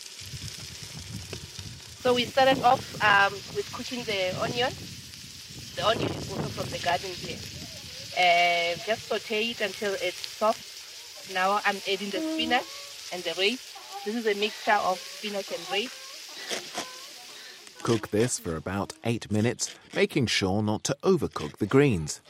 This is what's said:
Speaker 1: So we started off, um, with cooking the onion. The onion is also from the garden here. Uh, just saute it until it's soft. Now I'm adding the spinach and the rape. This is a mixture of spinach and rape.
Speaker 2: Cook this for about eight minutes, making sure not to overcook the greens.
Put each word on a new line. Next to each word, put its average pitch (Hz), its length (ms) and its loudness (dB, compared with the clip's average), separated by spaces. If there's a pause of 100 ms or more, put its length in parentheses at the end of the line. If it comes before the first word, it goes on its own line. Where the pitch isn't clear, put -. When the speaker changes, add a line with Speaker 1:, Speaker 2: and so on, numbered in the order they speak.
(2000)
Speaker 1:
So 247 120 4
we 247 120 4
started 262 400 6
off, - 360 4
um, 202 320 8 (220)
with 202 180 -4
cooking 247 300 -6
the 185 400 0
onion. 240 300 0 (1040)
The 175 100 0
onion 226 240 4
is - 220 -6
also - 160 -2
from 190 220 -4
the - 140 -6
garden 180 280 0
here. 175 260 -8 (800)
Uh, 175 560 6 (100)
just 220 220 0
saute 220 440 0
it 233 100 -8
until 202 420 -2
it's 180 240 -2
soft. - 1040 -2
Now 190 320 4
I'm 202 120 4 (120)
adding 202 220 0
the 196 120 -2
spinach 311 440 2 (460)
and 180 100 -6
the 170 160 -4
rape. 208 220 2 (440)
This 208 120 -2
is 226 100 -2
a 208 80 4
mixture 214 380 0
of 185 260 4
spinach 202 540 -6
and 175 180 -6
rape. 208 220 0 (1900)
Speaker 2:
Cook 113 260 2
this 113 300 4
for 82 160 -2
about 92 380 -2 (100)
eight 117 260 -2
minutes, 107 460 2 (180)
making 170 320 4
sure 98 340 2
not 107 240 2
to - 200 2
overcook 135 540 2
the 110 80 2
greens. 107 640 4